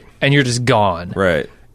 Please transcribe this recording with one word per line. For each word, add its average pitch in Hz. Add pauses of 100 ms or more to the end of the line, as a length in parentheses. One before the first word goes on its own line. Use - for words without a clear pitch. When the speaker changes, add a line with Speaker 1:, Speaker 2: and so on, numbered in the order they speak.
(200)
Speaker 1:
And 139
you're 143
just 123
gone. 101
Speaker 2:
Right. 87 (260)